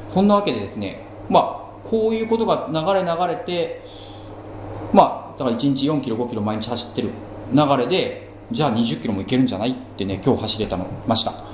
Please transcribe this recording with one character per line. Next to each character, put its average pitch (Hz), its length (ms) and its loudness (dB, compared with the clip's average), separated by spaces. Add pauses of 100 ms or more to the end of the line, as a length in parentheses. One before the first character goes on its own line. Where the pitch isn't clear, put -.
そ - 120 2
ん 202 80 6
な 208 60 6
わ 202 80 4
け 151 100 0
で 117 80 -2
で 196 80 -6
す - 80 -10
ね、 98 300 -8 (220)
ま - 420 4 (140)
あ、 - 40 -12
こ 220 220 2
う 226 40 2
い 226 80 0
う 220 60 -4
こ 226 100 2
と 226 80 2
が 160 240 0
流 156 40 -4 (200)
れ 190 100 2
流 170 220 0
れ 165 100 -2
て、 170 460 -4 (1080)
ま - 420 4
あ、 - 40 -18
だ 139 60 -4
か 123 60 2
ら 117 60 0
一 139 140 0
日 131 160 0
四 151 140 2
キ 120 100 -4
ロ、 113 60 -2
五 120 120 -2
キ 120 60 -6
ロ 107 80 -2
毎 107 180 0
日 110 80 -4
走 120 240 -4
っ - 20 -14
て 123 80 -2
る 131 80 -2 (420)
流 139 240 6
れ 123 100 2
で、 160 440 0 (200)
じ 117 120 0
ゃ 151 40 4
あ 131 40 2
二 117 140 2
十 113 120 0
キ - 120 -6
ロ 104 60 0
も 95 80 -4
い - 20 -4
け 123 120 0
る 131 60 6
ん 127 40 6
じ 104 80 0
ゃ 95 40 -4
な 107 80 0
い 127 40 2
っ 127 40 -2 (220)
て 101 80 -2
ね、 95 200 -2
今 120 120 6
日 104 60 -2
走 107 180 -2
れ 104 60 0
た 92 100 -2
の、 90 100 -4 (200)
ま 233 100 6
し - 80 4
た。 - 80 -2
ま - 60 -12 (160)